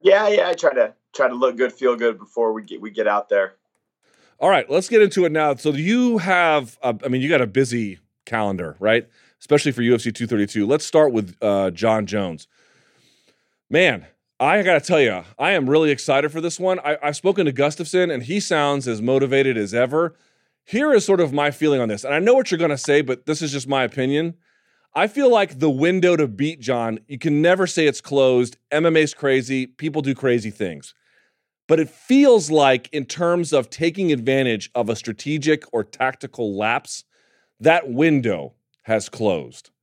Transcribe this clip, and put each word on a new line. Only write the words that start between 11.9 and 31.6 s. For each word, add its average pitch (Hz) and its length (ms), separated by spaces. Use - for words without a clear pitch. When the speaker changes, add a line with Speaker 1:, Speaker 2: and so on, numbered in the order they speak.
Speaker 2:
Jones. 95 420
Man, 139 380
I 170 220
gotta 175 180
tell 170 200
you, 101 220
I 160 140
am 139 180
really 151 220
excited 143 400
for 160 80
this 165 180
one. 185 220
I, 147 200
I've 147 140
spoken 190 320
to 143 60
Gustafsson, 156 600
and 123 120
he 175 160
sounds 143 480
as 110 120
motivated 131 560
as 101 160
ever. 143 440
Here 285 280
is 220 120
sort 190 160
of 151 120
my 147 200
feeling 143 280
on 117 80
this, 104 140
and 135 100
I 147 60
know 214 160
what 262 160
you're 170 80
gonna 160 180
say, 143 240
but 131 260
this 151 140
is 151 120
just 135 160
my 135 160
opinion. 143 500
I 165 120
feel 254 240
like 190 300
the 156 100
window 170 460
to 156 100
beat 139 340
Jon, 117 460
you 139 120
can 147 220
never 180 280
say 160 180
it's 139 140
closed. 127 560
M 156 120
M 165 120
A's 156 180
crazy. 131 520
People 151 360
do 135 120
crazy 120 360
things. 85 420